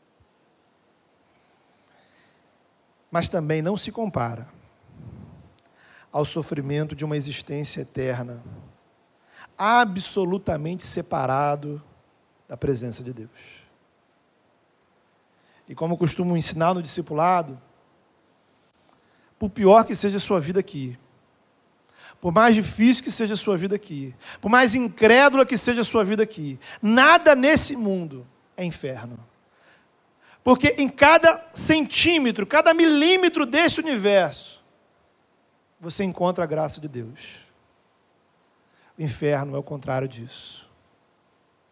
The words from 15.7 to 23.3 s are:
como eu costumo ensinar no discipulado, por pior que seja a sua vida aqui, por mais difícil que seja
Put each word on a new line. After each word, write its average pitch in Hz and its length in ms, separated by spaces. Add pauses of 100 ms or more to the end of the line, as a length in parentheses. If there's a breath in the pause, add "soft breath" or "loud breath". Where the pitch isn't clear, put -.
como 170 200
eu 165 40
costumo 175 380
ensinar 165 380
no 180 80
discipulado, 156 800 (1800)
por 214 100
pior 214 360
que 226 100
seja 202 240
a - 20
sua 190 200
vida 180 200
aqui, 127 380 (1200 soft breath)
por 175 120
mais 226 220
difícil 220 480
que 277 80
seja 214 240